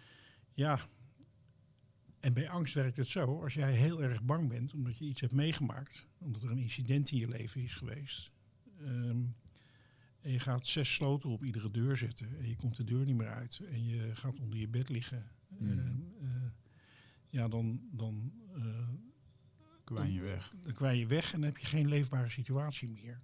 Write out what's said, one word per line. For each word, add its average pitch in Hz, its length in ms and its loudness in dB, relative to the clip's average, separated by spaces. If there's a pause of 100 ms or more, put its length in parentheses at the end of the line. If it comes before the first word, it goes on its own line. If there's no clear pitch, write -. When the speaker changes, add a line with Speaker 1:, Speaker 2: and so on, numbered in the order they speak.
(520)
Speaker 1:
Ja, 143 280 4 (1400)
en 127 120 4
bij 143 180 2
angst 175 240 0
werkt 135 220 2
het 131 120 2
zo. 156 340 0
Als 139 120 -2
jij 139 200 4
heel 156 280 6
erg 117 200 2
bang 147 260 4
bent 120 260 -2
omdat 123 240 -2
je 151 60 -6
iets 139 160 -4
hebt 120 120 0
meegemaakt, 139 720 0 (120)
omdat 110 240 -4
er 120 80 -2
een 123 80 0
incident 131 520 2
in 135 80 2
je 113 100 0
leven 117 340 -4
is 123 120 -6
geweest, 131 560 -8 (480)
ehm, 123 420 -2 (1000)
en 143 120 -6
je 123 60 2
gaat 127 280 0
zes - 280 2
sloten 139 360 2
op 113 140 -2
iedere 110 260 -2
deur 123 260 4
zetten 123 420 -4
en 120 100 -2
je 113 80 -2
komt 117 200 0
de 117 80 0
deur 123 200 2
niet 135 120 4
meer 110 160 0
uit 120 280 -8 (100)
en 117 160 -2
je 113 300 -2
gaat 131 220 -4
onder 110 200 -4
je 110 100 -2
bed 123 200 0
liggen, 117 420 -4 (180)
Speaker 2:
Mhm. 160 220 -2
Speaker 1:
ehm, 127 260 0 (240)
eh, 127 300 -2 (800)
ja, 117 200 2
dan, 113 320 0 (120)
dan, 110 400 -4 (220)
eh, 117 340 -2 (960)
Speaker 2:
Kwijn 101 280 0
je 95 80 0
Speaker 1:
dan, 95 80 -4
Speaker 2:
weg. 95 320 -6
Speaker 1:
dan 160 120 -6
kwijn 127 260 4
je 117 80 2
weg 147 260 2
en 160 80 0
dan 147 80 4
heb 143 100 -2
je - 80 -10
geen 151 220 4
leefbare 135 420 4
situatie 135 580 -2
meer. 113 360 -10